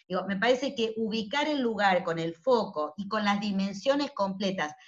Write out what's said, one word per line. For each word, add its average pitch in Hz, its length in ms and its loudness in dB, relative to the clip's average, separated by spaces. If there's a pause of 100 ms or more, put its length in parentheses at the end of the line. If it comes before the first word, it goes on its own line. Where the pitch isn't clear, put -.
Digo, 180 180 -4
me 196 120 -2
parece 254 360 2
que 226 240 0
ubicar 226 500 -2
el 294 140 0
lugar 202 420 2
con 165 140 -2
el 165 160 -2
foco 190 640 0
y 202 100 -6
con 214 160 -2
las 202 160 2
dimensiones 202 720 0
completas 190 600 -2 (140)